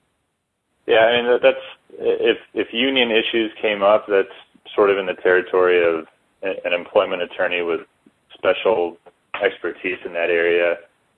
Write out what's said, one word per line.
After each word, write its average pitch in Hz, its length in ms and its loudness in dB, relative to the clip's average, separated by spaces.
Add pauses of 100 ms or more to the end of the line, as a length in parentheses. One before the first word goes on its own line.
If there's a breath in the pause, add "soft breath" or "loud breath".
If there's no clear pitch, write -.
(880)
Yeah, 113 140 4
I 117 160 4
mean, 120 160 -2
that, 117 100 2
that's, 131 240 2 (320)
if, 117 400 0 (160)
if 104 180 -4
union 123 380 0
issues 110 400 0 (100)
came 104 220 -2
up, 104 240 4
that's 95 220 0 (480)
sort 104 120 4
of 98 100 2
in 95 80 -4
the 90 80 -4
territory 90 680 2
of 82 240 -2 (380)
a-, 95 200 -8
an 87 80 -4
employment 92 500 -2
attorney 87 400 -4
with 82 180 -4 (540)
special 87 640 0 (460)
expertise 90 640 -4
in 92 80 -14
that 85 180 -2
area. 85 460 0 (420)